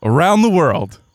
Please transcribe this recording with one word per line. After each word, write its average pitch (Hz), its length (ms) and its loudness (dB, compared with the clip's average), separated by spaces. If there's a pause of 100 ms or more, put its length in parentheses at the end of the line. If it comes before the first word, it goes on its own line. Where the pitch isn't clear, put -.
around 170 380 0
the 226 80 2
world 135 500 -2 (160)